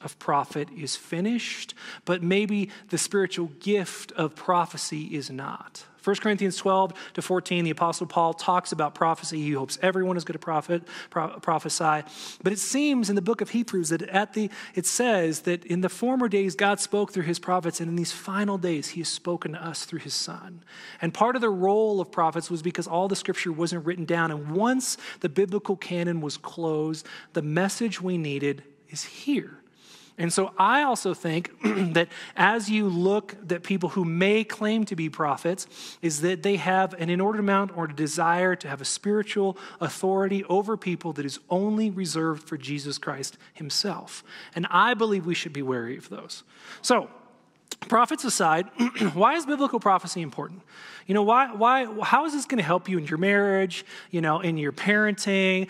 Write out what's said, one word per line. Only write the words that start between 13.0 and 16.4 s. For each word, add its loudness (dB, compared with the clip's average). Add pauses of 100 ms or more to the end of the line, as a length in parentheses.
in 2
the 4
book 0
of -2
Hebrews 0
that 0
at 0
the, 0 (260)
it -2
says 2
that -2
in 0
the 2
former 0
days 0